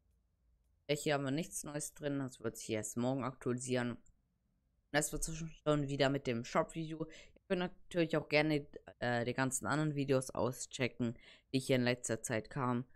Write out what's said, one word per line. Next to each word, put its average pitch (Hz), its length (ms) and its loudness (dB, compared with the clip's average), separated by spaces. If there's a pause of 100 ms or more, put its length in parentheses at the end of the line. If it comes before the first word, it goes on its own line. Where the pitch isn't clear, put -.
(880)
Hier 147 260 2
haben 139 100 0
wir 135 60 0
nichts 165 320 -4
Neues 147 300 -8
drin, 143 260 -2
das 131 200 -6
wird 113 160 -4
sich - 140 -12
erst 107 260 -4
morgen 127 300 0
aktualisieren. 123 720 -2 (960)
Das 147 200 2
wird 151 140 -2
schon 156 640 0
wieder 139 200 4
mit 139 180 0
dem 120 180 0
Shop-Review. 160 540 0
Ihr - 500 -12
könnt 185 100 0
natürlich 175 560 0
auch 151 140 0
gerne, 151 360 6 (340)
äh, 120 260 0
die 123 80 0
ganzen 131 340 0
anderen 147 280 2
Videos 135 360 2
auschecken, 120 840 -2 (360)
die 131 80 2
hier 131 160 2
in 123 80 4
letzter 123 380 0
Zeit 110 280 -4
kamen. 123 360 0 (100)